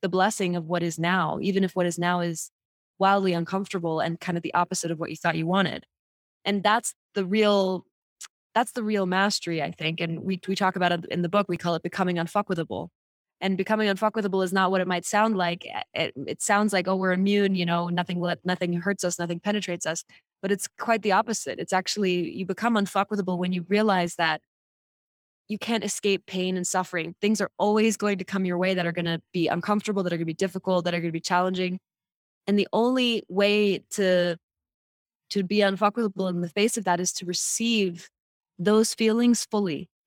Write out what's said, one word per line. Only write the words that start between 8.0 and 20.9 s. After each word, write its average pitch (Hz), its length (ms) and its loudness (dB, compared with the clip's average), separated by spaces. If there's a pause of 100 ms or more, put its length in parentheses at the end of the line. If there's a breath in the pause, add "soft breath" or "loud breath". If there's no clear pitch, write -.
that's 233 200 2
the 240 100 -4
real 208 220 0
mastery, 185 560 0
I 156 100 -4
think. 160 300 -4
And 165 200 -4
we, 190 260 -4
we 190 80 0
talk 190 200 2
about 180 160 2
it 170 180 -2
in 175 120 -2
the 175 80 0
book, 202 180 2
we 175 100 -2
call 170 180 -2
it 165 80 -4
becoming 180 340 -2
unfuckwithable. 170 720 -4 (500)
And 190 160 0
becoming 214 320 0
unfuckwithable 196 560 0
is 180 80 -2
not 190 200 2
what 190 100 2
it 180 60 -2
might 175 180 -2
sound 214 320 2
like. 175 260 -2 (300)
It, - 180 -2 (140)
it - 160 -6
sounds 208 320 2
like, 185 140 0
"Oh, 190 80 0
we're 190 160 0
immune, 196 420 2
you 180 140 0
know, 170 200 0
nothing 175 320 -2
let, 175 240 -2
nothing 180 300 -2
hurts 180 300 -2
us, 175 160 -2
nothing 170 200 -4
penetrates 196 460 -4
us." 160 180 -4 (380 soft breath)
But 190 100 -2
it's - 160 -2 (120)
quite 226 220 0